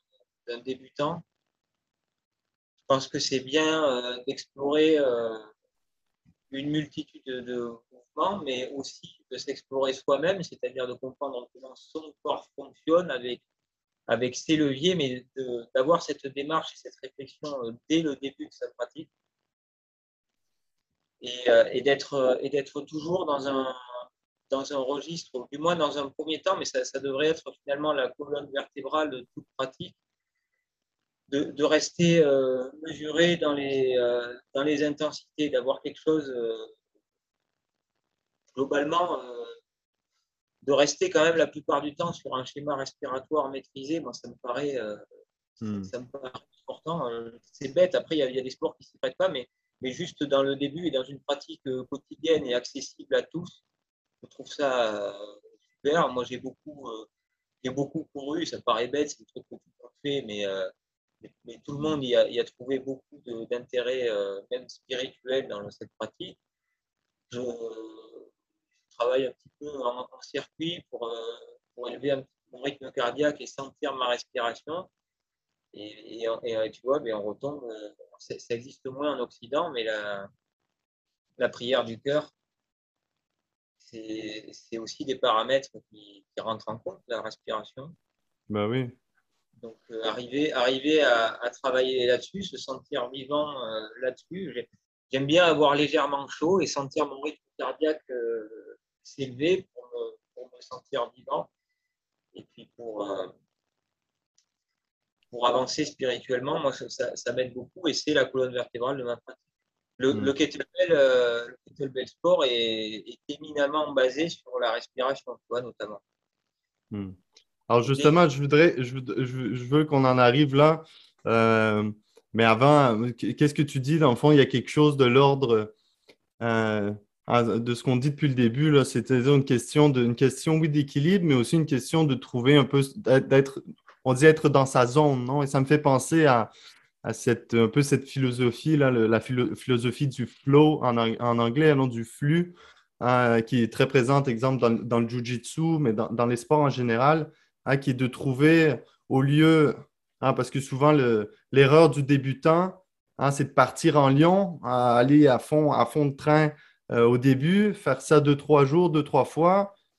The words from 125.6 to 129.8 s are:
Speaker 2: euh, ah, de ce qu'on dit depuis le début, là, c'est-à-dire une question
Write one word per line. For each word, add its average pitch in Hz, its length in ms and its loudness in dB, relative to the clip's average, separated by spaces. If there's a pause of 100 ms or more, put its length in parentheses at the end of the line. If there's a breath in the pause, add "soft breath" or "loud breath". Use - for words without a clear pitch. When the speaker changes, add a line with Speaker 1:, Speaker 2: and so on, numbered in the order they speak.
Speaker 2:
euh, 110 500 0 (340)
ah, 120 180 4
de 117 300 -2
ce - 100 -12
qu'on 127 120 2
dit 131 140 0
depuis 143 180 -2
le 131 60 0
début, 127 360 2
là, 139 140 6
c'est-à-dire 127 500 2
une 131 100 4
question 143 460 4